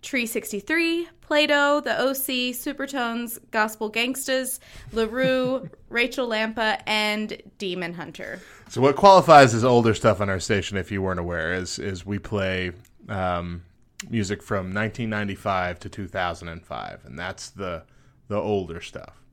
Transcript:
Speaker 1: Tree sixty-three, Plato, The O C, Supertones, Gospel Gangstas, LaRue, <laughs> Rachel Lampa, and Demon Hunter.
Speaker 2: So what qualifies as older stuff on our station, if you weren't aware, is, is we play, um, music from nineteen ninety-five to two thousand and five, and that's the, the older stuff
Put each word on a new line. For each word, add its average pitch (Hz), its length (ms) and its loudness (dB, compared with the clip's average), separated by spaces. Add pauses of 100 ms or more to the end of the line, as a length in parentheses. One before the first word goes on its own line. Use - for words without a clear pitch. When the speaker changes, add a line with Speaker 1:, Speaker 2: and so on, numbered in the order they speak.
Speaker 1:
Tree 247 240 -4
sixty-three, 330 840 -4 (120)
Plato, 294 600 2
The 233 180 -4
O 262 140 0
C, 254 380 -4
Supertones, 240 880 -6 (140)
Gospel 220 400 -2
Gangstas, 254 680 -4 (340)
LaRue, 254 760 0 (100)
<laughs> - 100 -20
Rachel 240 400 -2
Lampa, 220 580 -2
and 214 540 -2 (160)
Demon 180 380 -6
Hunter. 156 440 -12 (300)
Speaker 2:
So 120 100 -6
what 139 160 4
qualifies 156 580 10
as 117 120 2
older 120 280 6
stuff 104 280 4
on 98 80 0
our 95 100 -2
station, 101 380 -2
if 90 140 -4
you 98 100 -2
weren't 92 180 -2
aware, 87 360 -4
is, 90 240 -6
is 92 260 -6
we 101 140 -4
play, 92 520 -4 (380)
um, 87 540 -4 (460)
music 104 320 -2
from 92 300 -4
nineteen 110 380 -4
ninety-five 95 720 -4
to 98 80 -14
two 98 180 -12
thousand 87 400 -6
and 85 180 -14
five, 50 380 -12
and 65 160 -16
that's - 300 -12
the, 90 340 -10 (460)
the 104 80 -4
older 92 420 -4
stuff - 400 -16 (140)